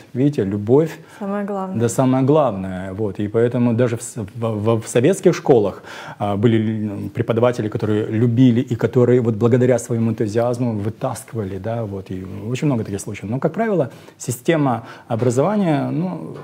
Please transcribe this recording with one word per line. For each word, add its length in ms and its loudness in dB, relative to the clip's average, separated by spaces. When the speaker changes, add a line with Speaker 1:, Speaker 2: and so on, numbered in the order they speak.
Speaker 1:
Видите, 300 2
любовь 480 2
Speaker 2:
Самое 260 -6
главное. 340 -6
Speaker 1:
да, 100 2
самое 360 2
главное. 680 0
Вот. 260 -4
И 100 -2
поэтому 440 2
даже 220 2
в 60 -8
с-, 160 -12
в, 60 -8
в, 400 0
в 60 -12
советских 480 4
школах, 480 2
а, 160 -2
были 220 4
лю-, 560 -4
преподаватели, 560 0
которые 380 -2
любили 520 4
и 40 0
которые 460 4
вот 140 0
благодаря 440 4
своему 300 -2
энтузиазму 640 -2
вытаскивали. 880 -6
Да, 260 -6
вот. 260 -10
И 140 -8
очень 180 -2
много 160 0
таких 160 -6
случаев. 320 -10
Но, 80 -4
как 140 -2
правило, 360 0
система 680 0
образования, 840 0
ну, 520 -6